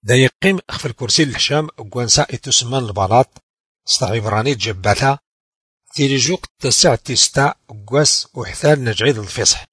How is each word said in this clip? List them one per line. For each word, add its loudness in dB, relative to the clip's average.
ذا 4
يقيم 2
خف -8
الكرسي -2
الحشام -2
قوانسا -2
إتسمان -2
البلاط 2
ستا 0
عبراني -2
جباتا 0
تيريجوق 0
تسع 2
تيستا 0
قواس 0
وحثال 0
نجعيد 0
الفصح. -2